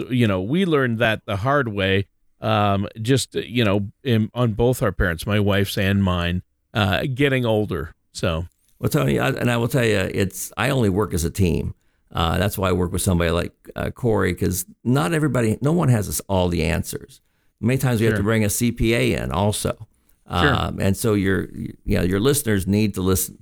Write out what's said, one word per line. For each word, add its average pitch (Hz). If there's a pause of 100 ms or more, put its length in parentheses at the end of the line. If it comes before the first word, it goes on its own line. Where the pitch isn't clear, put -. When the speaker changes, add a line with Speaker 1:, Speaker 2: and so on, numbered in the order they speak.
Speaker 1:
you 120
know, 98
we 147
learned 135
that 110
the 104
hard 131
way, 98 (340)
um, 104 (140)
just, 127
you 113
know, 101 (120)
in, 110
on 117
both 123
our 107
parents, 87
my 107
wife's 101
and 101
mine, 90 (300)
uh, 98 (120)
getting 131
older. 104 (180)
So. 85 (320)
Speaker 2:
Well, 123
Tony, 143
I, 135
and 123
I 120
will 120
tell 123
you, 104
it's, -
I 123
only 127
work 101
as 82
a 82
team. 85 (380)
Uh, 85
that's 98
why 95
I -
work 90
with 90
somebody 85
like, 85 (240)
uh, -
Corey, 98
'cause 90 (160)
not 143
everybody, 127
no 139
one 143
has 104
us 80 (100)
all 92
the 82
answers. - (400)
Many 127
times 123
we 117
have 110
to -
Speaker 1:
Sure. 101
Speaker 2:
bring 110
a 104
C 120
P 117
A 120 (100)
in 64
also. 101 (420)
Speaker 1:
Sure. 92
Speaker 2:
Um, 82
and 95
so 107
your, 95
you -
know, 90
your 90
listeners 107
need 104
to 95
listen, 92